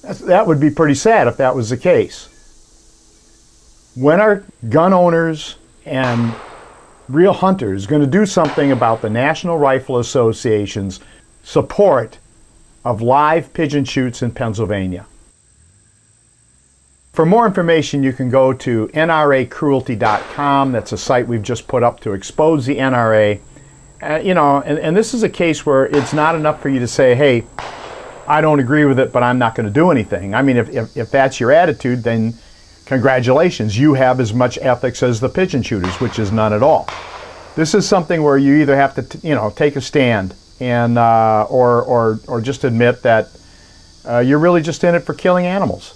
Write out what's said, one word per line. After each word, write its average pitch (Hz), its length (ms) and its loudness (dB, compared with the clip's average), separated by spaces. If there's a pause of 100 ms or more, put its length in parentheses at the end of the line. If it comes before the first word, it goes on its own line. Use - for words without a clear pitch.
That's, - 180 -12
that 190 260 2
would 151 140 2
be 147 100 4
pretty 147 240 0
sad 202 320 2
if 113 120 -2
that 127 160 0
was 117 160 -6
the 127 80 -4
case. 120 480 0 (1700)
When 147 260 2
are 208 240 2 (240)
gun 165 240 4
owners 165 640 0 (280)
and 120 500 -2 (760)
real 170 240 4
hunters 120 540 -2
gonna 147 200 2
do 190 180 2
something 151 480 0
about 117 300 0
the 107 80 -4
National 156 480 -2
Rifle 131 400 0
Association's 107 1000 -2 (420)
support 147 760 0 (680)
of 113 180 -4
live 147 500 2
pigeon 143 320 -2
shoots 127 380 -4
in 120 80 -4
Pennsylvania? 98 720 -6 (2000)
For 160 140 2
more 226 180 4
information, 165 580 0
you 135 120 0
can 127 160 -4
go 131 240 4
to 117 400 -4
N 160 160 0
R 151 240 2
A 131 100 0
cruelty 139 520 -2
dot 107 260 0 (120)
com. 139 380 0
That's 107 200 -6
a 101 60 -6
site 123 280 0
we've 117 160 -4
just 113 260 -8
put 123 140 0
up 117 180 0
to 107 120 -6
expose 151 520 -2
the 131 140 -2
N 131 160 0
R 113 200 2
A. 104 260 2 (640)
Uh, 156 200 -4
you 185 100 0
know, 143 300 2
and, 147 160 -4
and 160 180 -2
this 220 160 0
is 233 100 -2
a 196 60 0
case 165 380 -2
where 135 200 2
it's 143 280 -2
not 156 200 0
enough 151 280 -2
for 147 60 -4
you 135 100 0
to 120 100 -2
say, 127 260 4
"Hey, 127 300 2 (840)
I 151 120 2
don't 151 200 2
agree 147 240 2
with 135 160 2
it, 127 120 -2
but 123 120 2
I'm 123 140 0
not 117 180 0
gonna 107 140 -4
do 156 200 2
anything." 104 440 -2
I 123 80 0
mean, 131 160 2
if, 110 100 -2
if, - 280 -8
if 117 140 -8
that's 135 300 0
your 120 100 0
attitude, 135 540 0
then 113 300 -2 (520)
congratulations, 127 920 0
you 147 160 4
have 127 240 2
as 113 160 -2
much 123 240 0
ethics 123 440 -2
as 117 180 0
the 127 80 -2
pigeon 180 340 -2
shooters, 92 380 -4
which 120 180 -4
is 104 140 -2
none 110 200 0
at 107 80 0
all. 139 280 2 (640)
This 156 180 -2
is 190 140 2
something 170 340 0
where 143 160 4
you 139 200 4
either 143 180 4
have 139 220 2
to, 127 60 -6
t-, - 260 -12
you 151 60 0
know, 107 160 -2
take 147 260 -2
a 135 40 -4
stand 117 540 0 (240)
and, 120 400 0
uh, 113 500 2
or, 120 340 2
or, 113 440 0
or 120 140 -4
just 127 240 -6
admit 120 380 0
that, 113 260 2 (800)
uh, 120 100 0
you're 135 220 2
really 175 220 4
just 156 200 -6
in 170 140 2
it 170 40 0
for 165 140 -8
killing 180 320 0
animals. 185 500 -6